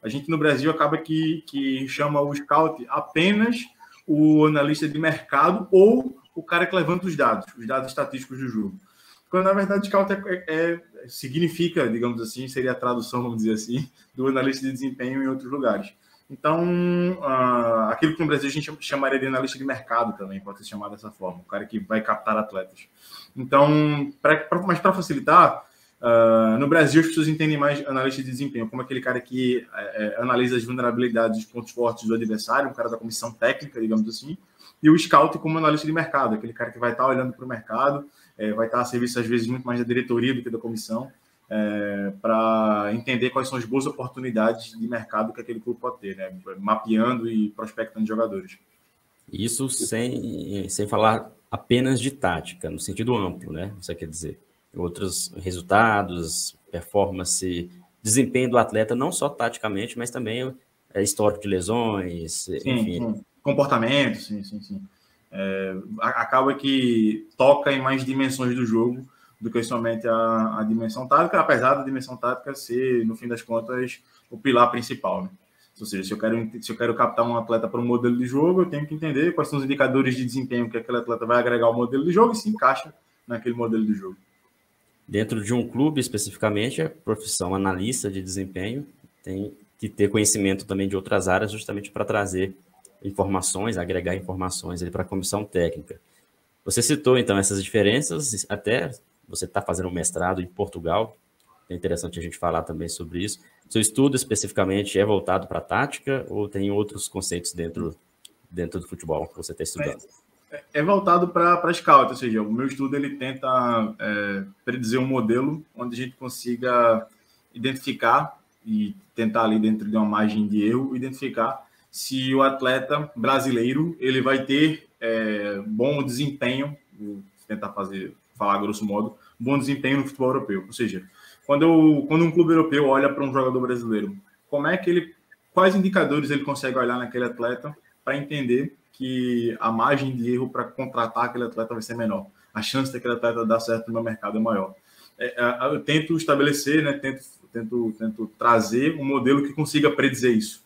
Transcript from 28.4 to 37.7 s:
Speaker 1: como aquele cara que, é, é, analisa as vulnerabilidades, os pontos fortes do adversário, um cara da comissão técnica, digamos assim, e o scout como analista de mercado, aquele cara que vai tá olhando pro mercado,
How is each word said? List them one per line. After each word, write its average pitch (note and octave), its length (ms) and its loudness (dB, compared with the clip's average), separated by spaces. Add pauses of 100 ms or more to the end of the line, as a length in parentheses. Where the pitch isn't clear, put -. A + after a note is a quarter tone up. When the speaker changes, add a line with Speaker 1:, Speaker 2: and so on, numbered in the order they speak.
Speaker 1:
como B2 140 -8
aquele B2+ 220 -6
cara B2 180 -2
que, B2 540 0
é, G#2 300 -6
é, G#2+ 180 -4
analisa B2 340 2
as A#2 80 -2
vulnerabilidades, A#2 760 0
os A2 40 -10
pontos A#2 280 -12
fortes A2+ 360 -2
do A2+ 60 2
adversário, A2+ 560 -2
um C3+ 40 -14
cara A#2 140 -4
da A2+ 80 -6
comissão A2+ 340 -8
técnica, C3 480 -2
digamos A2 300 0
assim, C#3+ 300 -12 (440)
e D3+ 60 8
o E3 100 8
scout D#3 400 6
como D#3+ 200 -2
analista D3+ 280 2
de D#3 60 -2
mercado, C#3 420 0
aquele A2+ 200 -8
cara A#2 160 -6
que A#2+ 80 -18
vai A#2 160 0
tá B2+ 120 0
olhando B2+ 260 0
pro B2+ 140 -12
mercado, B2+ 600 -2 (300)